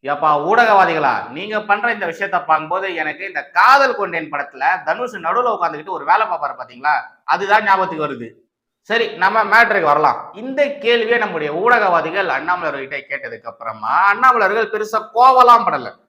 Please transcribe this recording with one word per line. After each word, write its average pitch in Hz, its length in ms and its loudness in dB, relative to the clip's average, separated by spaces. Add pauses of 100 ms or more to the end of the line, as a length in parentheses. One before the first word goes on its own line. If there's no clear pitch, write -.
"ஏப்பா 143 300 -2 (180)
ஊடகவாதிகளா, 185 640 4 (160)
நீங்க 208 320 -8
பண்ற 214 300 -2
இந்த 202 140 -6
விஷயத்த 180 400 -4
பார்க்கும்போது 165 480 -2
எனக்கு 160 320 -6
இந்த 156 160 -8 (100)
காதல் 254 440 4
கொண்டேன் 170 360 -6
படத்துல 143 320 -8 (200)
தனுஷ் 226 320 -4
நடுவுல 233 400 -2
உட்கார்ந்துகிட்டு 165 420 -6
ஒரு 143 60 -12
வேலை 208 220 2
பார்ப்பாரு 151 320 -6
பாத்தீங்களா, 127 360 -4 (300)
அதுதான் 202 400 0
ஞாபகத்துக்கு 185 420 0
வருது." 117 220 -8 (600)
சரி, 226 180 -2 (100)
நம்ம 202 280 0
மேட்டருக்கு 202 480 4
வரலாம். 147 280 2 (140)
இந்த 262 260 -6 (200)
கேள்வியை 233 380 0
நம்முடைய 165 360 -4
ஊடகவாதிகள் 185 760 0
அண்ணாமலை 160 420 -2
அவர்கிட்ட 139 280 -10 (100)
கேட்டதுக்கு 120 440 -12
அப்புறமா 113 420 -6 (100)
அண்ணாமலை 226 420 4
அவர்கள் 214 260 -2
பெருசா 214 280 -4 (140)
கோவலாம் 247 520 6
படல 135 220 -2 (200)